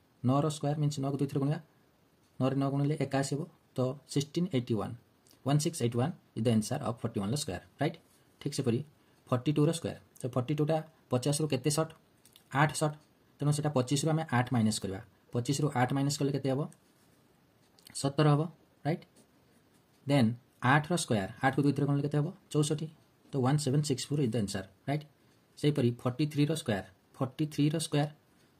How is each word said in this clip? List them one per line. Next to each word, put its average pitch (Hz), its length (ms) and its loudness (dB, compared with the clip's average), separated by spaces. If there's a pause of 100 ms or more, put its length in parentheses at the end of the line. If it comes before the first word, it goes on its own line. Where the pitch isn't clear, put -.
(240)
ନଅର 135 260 2
ସ୍କୋୟାର 147 280 -2
ମିନ୍ସ 147 220 0
ନଅକୁ 135 180 -2
ଦୁଇ 143 100 0
ଥର 143 120 -2
ଗୁଣିବା, 143 200 -2 (800)
ନଅରେ 131 160 0
ନଅ 139 140 0
ଗୁଣିଲେ 143 300 0
ଏକାଅଶୀ 139 360 -2
ହେବ, 139 60 -4 (340)
ତ - 40 -8 (300)
ସିକ୍ସଟିନ୍ 170 440 -2
ଏଇଟି 123 200 0
ୱାନ୍, 101 200 -4 (540)
ୱାନ୍ 147 120 4
ସିକ୍ସ 165 220 -2
ଏଇଟ୍ 120 140 0
ୱାନ୍ 131 180 0 (220)
is 117 80 -2
the 120 80 4
answer 110 320 2
of 117 140 -2
forty 117 220 -4
one 101 140 -2
square, 92 300 -6 (180)
right? 165 140 -2 (460)
ଠିକ୍ 143 120 -6
ସେପରି 120 260 0 (500)
ଫର୍ଟି 127 240 0
ଟୁର 151 180 4
ସ୍କୋୟାର, 101 280 -4 (180)
ତ - 100 -18
ଫର୍ଟି 127 280 -2
ଟୁଟା 151 220 0 (320)
ପଚାଶରୁ 143 380 0
କେତେ 135 220 0
ସର୍ଟ? 156 220 -2 (600)
ଆଠ 147 200 4
ସର୍ଟ, 151 220 -2 (440)
ତେଣୁ 143 120 2
ସେଟା 147 180 2
ପଚିଶରୁ 143 400 2
ଆମେ 156 220 2
ଆଠ 123 220 2
ମାଇନସ୍ 110 280 2
କରିବା, 95 200 -6 (320)
ପଚିଶରୁ 143 420 0
ଆଠ 123 180 2
ମାଇନସ୍ 139 260 0
କଲେ 143 120 0
କେତେ 135 180 -2
ହେବ? 131 120 0 (1300)
ସତର 143 340 2
ହେବ, 147 120 6 (440)
ରାଇଟ୍? 165 200 -2 (1000)
ଦେନ୍ 135 220 6 (340)
ଆଠର 147 320 2
ସ୍କୋୟାର, 107 340 -2 (140)
ଆଠକୁ 139 180 2
ଦୁଇ 143 120 2
ଥର 143 120 0
ଗୁଣିଲେ 143 180 0
କେତେ 147 140 0
ହେବ? 147 120 0 (200)
ଚଉଷଠି, 151 380 -2 (440)
ତ - 60 -18
ୱାନ୍ 135 200 2
ସେଭେନ୍ 147 260 0
ସିକ୍ସ - 240 -2
ଫୋର୍ 143 140 0
is 127 80 2
the 117 100 -2
answer, 98 260 -4 (220)
ରାଇଟ୍? 147 180 -2 (520)
ସେହିପରି 147 340 2
ଫର୍ଟି 123 340 -2
ଥ୍ରୀର 147 300 0
ସ୍କୋୟାର, 104 300 -2 (280)
ଫର୍ଟି 131 320 -4
ଥ୍ରୀର 151 320 0
ସ୍କୋୟାର, 147 320 0 (500)